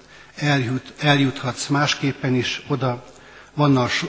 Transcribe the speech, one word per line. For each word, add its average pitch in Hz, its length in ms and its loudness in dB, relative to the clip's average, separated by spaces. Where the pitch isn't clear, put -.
eljut-, 131 640 -2
eljuthatsz 139 680 0
másképpen 139 680 0
is - 320 -4
oda, 127 380 -2
vannak, 139 380 4